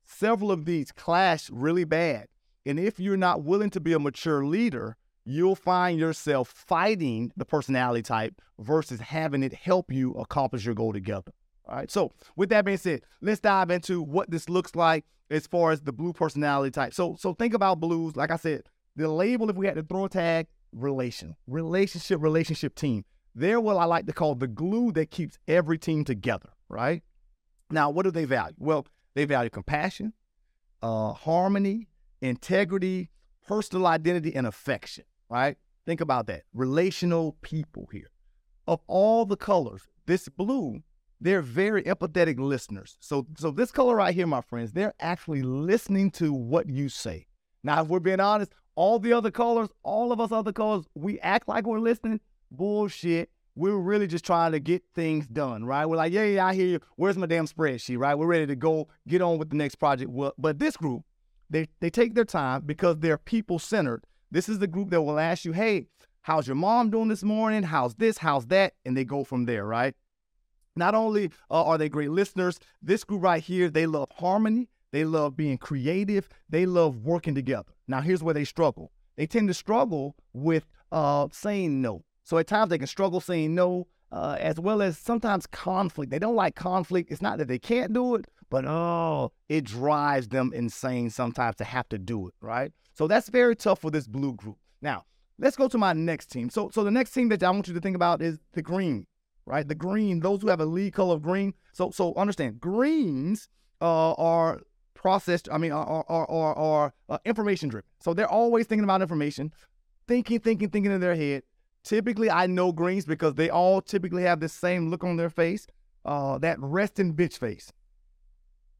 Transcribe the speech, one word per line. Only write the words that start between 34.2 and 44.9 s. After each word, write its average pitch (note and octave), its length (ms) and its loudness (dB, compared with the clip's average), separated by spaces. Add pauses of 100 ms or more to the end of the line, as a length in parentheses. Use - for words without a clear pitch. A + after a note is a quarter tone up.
and B2+ 120 0
affection, - 560 -8 (260)
right? B2+ 280 0 (280)
Think E3 160 -4
about B2+ 260 0
that. F2 160 -10 (100)
Relational E3 880 0
people - 500 -10
here. - 200 -16 (560)
Of - 200 0
all A3 380 4
the G3 120 -2
colors, C#3 500 -2 (180)
this F3+ 240 0
blue, G3+ 520 -4 (380)
they're F#3 220 2
very F#3 420 0
empathetic E3 560 0
listeners. B2+ 600 -4
So, C#3 260 -2 (120)
so D#3 140 -2
this G#3+ 200 0
color B3 240 4
right F#3 200 2
here, F3+ 120 0
my C3+ 140 0
friends, A#2 300 -6
they're G3 280 -2